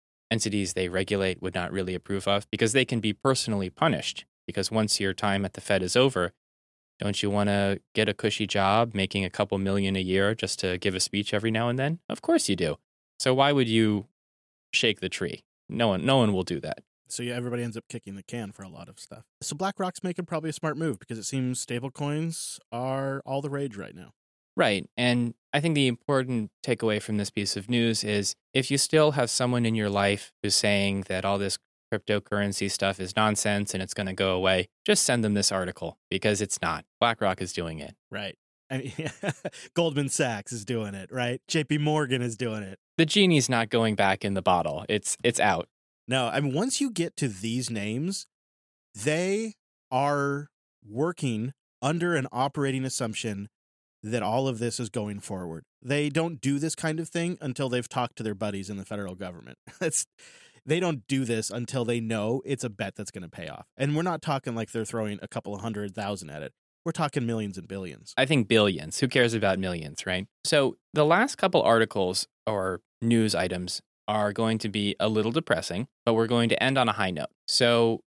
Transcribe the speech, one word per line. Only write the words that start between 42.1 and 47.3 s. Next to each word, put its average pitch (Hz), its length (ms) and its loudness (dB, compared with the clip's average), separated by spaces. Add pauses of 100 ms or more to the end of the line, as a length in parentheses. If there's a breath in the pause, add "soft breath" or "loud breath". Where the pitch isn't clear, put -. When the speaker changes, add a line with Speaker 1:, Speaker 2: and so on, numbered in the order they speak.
Speaker 2:
is 117 160 -4
doing 110 240 -4
it. 98 160 -12 (200)
Speaker 1:
The 165 80 8
genie's 170 440 6
not 117 200 2
going 113 260 4
back 98 280 4
in 98 120 0
the 95 60 0
bottle. 85 480 2
It's, - 340 0
it's 120 160 2
out. 87 300 2 (380)
Speaker 2:
No, 127 200 0
I 135 140 0
mean, 139 120 0
once 226 280 0
you 277 100 -2
get 170 260 -4
to 147 100 -2
these 113 420 -4